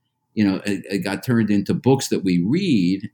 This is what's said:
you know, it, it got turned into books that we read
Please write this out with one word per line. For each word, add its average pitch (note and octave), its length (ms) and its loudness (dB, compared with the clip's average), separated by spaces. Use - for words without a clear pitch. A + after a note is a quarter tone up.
you G#2+ 100 2
know, F#2+ 220 2
it, G2 240 -4
it G2 100 -4
got F#2+ 240 -6
turned A2+ 260 0
into G2+ 240 0
books C3 360 2
that F#2 140 -2
we F2+ 220 2
read G#2+ 680 0